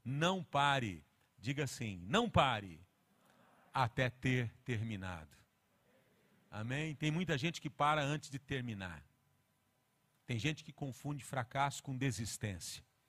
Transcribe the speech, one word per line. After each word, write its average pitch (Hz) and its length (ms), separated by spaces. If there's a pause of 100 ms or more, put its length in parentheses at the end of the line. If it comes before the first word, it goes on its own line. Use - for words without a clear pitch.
Não 160 400
pare, 131 600 (340)
diga 135 260
assim: 110 420
não 202 240
pare 107 500 (920)
até 127 360
ter 127 440 (100)
terminado. 95 720 (1160)
Amém? 135 440
Tem 151 160
muita 165 260
gente 165 220
que 151 100
para 147 320
antes 143 280
de 135 100
terminar. 98 640 (1200)
Tem 123 120
gente 147 260
que 151 80
confunde 143 520
fracasso 139 580
com 135 160
desistência. 110 840 (260)